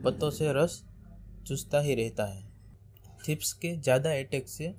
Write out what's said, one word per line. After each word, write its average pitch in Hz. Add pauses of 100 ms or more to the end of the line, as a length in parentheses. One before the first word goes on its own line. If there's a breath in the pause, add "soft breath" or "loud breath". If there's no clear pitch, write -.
पत्तों 147
से 151
रस 156 (640)
चूसता 139
ही 143
रहता 113
है। 98 (760)
थ्रिप्स -
के 170
ज़्यादा 139
अटैक 135
से 156 (120)